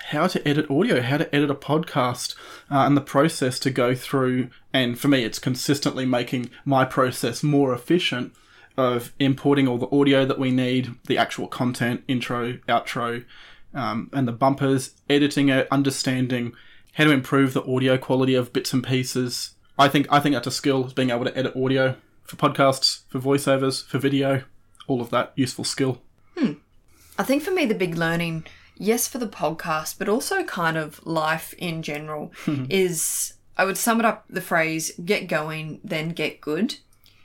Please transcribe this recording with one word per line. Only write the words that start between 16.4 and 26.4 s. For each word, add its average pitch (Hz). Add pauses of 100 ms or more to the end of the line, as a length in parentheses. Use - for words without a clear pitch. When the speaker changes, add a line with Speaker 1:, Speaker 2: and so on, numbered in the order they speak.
Speaker 1:
how 156
to 156
improve 135
the -
audio 127
quality 131
of 123
bits -
and 127
pieces. 127 (280)
I 139
think, 139
I 143
think 143
that's 120
a 127
skill, 135
is 131
being 131
able 120
to 135
edit 127
audio 131 (280)
for -
podcasts, 139
for 135
voiceovers, 135
for -
video, 135 (440)
all 131
of 117
that 120
useful 123
skill. 127 (360)
Speaker 2:
Hmm. 214 (640)